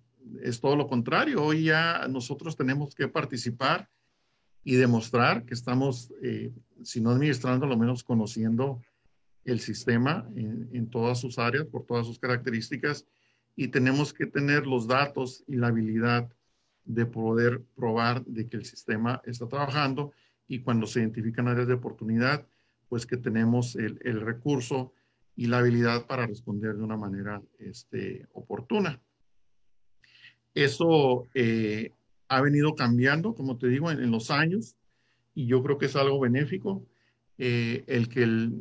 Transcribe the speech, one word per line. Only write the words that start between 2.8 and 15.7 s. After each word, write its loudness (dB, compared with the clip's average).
que -2
participar -2
y 2
demostrar 4
que -10
estamos, -2
eh, -6
si -6
no 2
administrando, 2
lo 2
menos 0
conociendo 0
el -2
sistema 0
en, -6
en -4
todas 0
sus -8
áreas, 0
por -10
todas -2
sus -12
características, -2
y -2
tenemos 2
que -4
tener 2
los 0
datos -2
y -4
la 2
habilidad 0